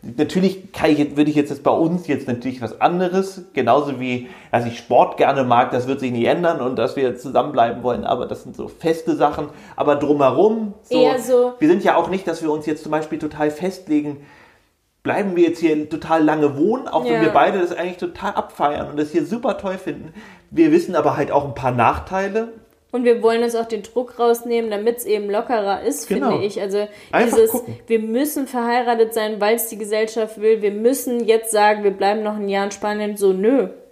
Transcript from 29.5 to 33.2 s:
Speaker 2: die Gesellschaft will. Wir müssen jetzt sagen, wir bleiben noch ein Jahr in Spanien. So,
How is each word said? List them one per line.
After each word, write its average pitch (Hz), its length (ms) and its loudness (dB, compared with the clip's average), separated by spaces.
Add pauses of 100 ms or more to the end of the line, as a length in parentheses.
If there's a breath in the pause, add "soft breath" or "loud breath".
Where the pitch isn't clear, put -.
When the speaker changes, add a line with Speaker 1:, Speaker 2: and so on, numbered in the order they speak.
Speaker 2:
die 214 100 -10
Gesellschaft 220 640 -2
will. 214 220 4
Wir 202 100 2
müssen 240 540 0
jetzt 220 260 2
sagen, 208 320 4
wir 202 80 4
bleiben 202 320 0
noch 214 140 -2
ein 202 100 -4
Jahr 196 180 0
in 208 60 -6
Spanien. 208 460 -4
So, 196 160 4